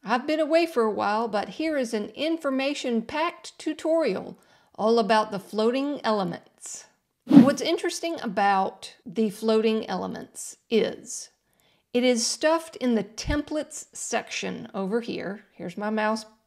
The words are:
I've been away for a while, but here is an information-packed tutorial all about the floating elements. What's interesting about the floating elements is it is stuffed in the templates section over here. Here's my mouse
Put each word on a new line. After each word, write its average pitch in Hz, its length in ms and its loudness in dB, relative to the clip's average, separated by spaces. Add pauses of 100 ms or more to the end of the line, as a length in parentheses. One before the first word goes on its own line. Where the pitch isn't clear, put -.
I've 247 200 -2
been 311 120 0
away 320 280 2
for 254 160 0
a 214 80 0
while, 214 360 -2
but 202 220 -4
here 311 300 -4
is 233 120 -4
an 220 180 -4
information-packed 285 1500 -4
tutorial 311 800 -2 (380)
all 226 240 2
about 214 320 2
the 196 80 -6
floating 254 640 -2
elements. - 840 -6 (400)
What's 247 360 10
interesting 339 600 -4
about 196 720 0 (100)
the 220 280 -2
floating 220 580 0
elements - 680 -8 (120)
is - 640 -2 (600)
it 247 120 0
is 247 240 2
stuffed 320 480 -2
in 247 180 0
the 208 100 2
templates 294 880 -6
section - 840 -8
over 196 260 -4
here. 196 520 -10
Here's - 220 -12
my 208 140 -6
mouse 214 380 -2 (200)